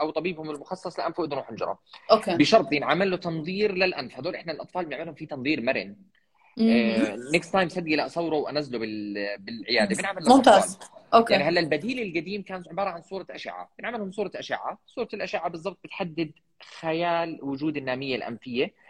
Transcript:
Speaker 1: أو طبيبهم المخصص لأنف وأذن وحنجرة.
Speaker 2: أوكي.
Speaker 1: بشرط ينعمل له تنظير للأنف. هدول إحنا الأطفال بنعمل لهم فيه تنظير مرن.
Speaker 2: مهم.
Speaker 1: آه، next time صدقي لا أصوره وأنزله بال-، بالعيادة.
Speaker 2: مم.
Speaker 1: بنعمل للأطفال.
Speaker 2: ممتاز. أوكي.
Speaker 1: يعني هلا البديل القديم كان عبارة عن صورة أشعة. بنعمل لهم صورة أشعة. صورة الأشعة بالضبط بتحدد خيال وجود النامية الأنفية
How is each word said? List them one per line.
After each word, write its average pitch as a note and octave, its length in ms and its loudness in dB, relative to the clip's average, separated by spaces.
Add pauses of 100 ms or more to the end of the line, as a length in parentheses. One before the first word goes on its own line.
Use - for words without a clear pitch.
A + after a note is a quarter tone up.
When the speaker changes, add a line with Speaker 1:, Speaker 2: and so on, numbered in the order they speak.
Speaker 1:
أو D#3 100 0
طبيبهم D#3 400 -6
المخصص D#3 480 -10
لأنف E3 200 -4
وأذن C#3+ 200 -2
وحنجرة. G2+ 400 -6 (320)
Speaker 2:
أوكي. G#3+ 260 6
Speaker 1:
بشرط D#3 360 6
ينعمل D3+ 380 2
له F3+ 60 0
تنظير F3+ 580 -2
للأنف. F3+ 440 -2
هدول D#3+ 160 -6
إحنا E3 180 -8
الأطفال F3+ 320 -6
بنعمل D3+ 220 -6
لهم D#3 80 -12
فيه D#3 120 -12
تنظير C3+ 360 -2
مرن. A2+ 340 -2 (600)
Speaker 2:
مهم. A3+ 140 6
Speaker 1:
آه، A3+ 460 4
next D3 300 0
time F#3+ 220 2
صدقي D#3 280 -2
لا C3+ 100 0
أصوره E3 300 -2
وأنزله C3+ 420 -2
بال-، G#2 600 -6
بالعيادة. A2 520 0
Speaker 2:
مم. - 60 0
Speaker 1:
بنعمل F#3 260 -4
للأطفال. B3 140 10
Speaker 2:
ممتاز. B3 420 8 (360)
أوكي. A#3 180 6
Speaker 1:
يعني C#3+ 120 4
هلا E3+ 160 4
البديل F3+ 420 -2
القديم F3+ 400 -4
كان F#3 280 -12
عبارة F#3+ 200 -2
عن E3+ 120 -10
صورة F#3 280 -12
أشعة. F3+ 480 -12
بنعمل A#3 200 -8
لهم G3 120 -6
صورة F#3+ 240 -4
أشعة. C3 520 -6
صورة A#3+ 280 -6
الأشعة F#3 340 -4
بالضبط F3 360 -8
بتحدد E3 460 -6 (500)
خيال E3 600 -2
وجود C#3 340 -4
النامية C3 400 -4
الأنفية A#2+ 580 -4 (160)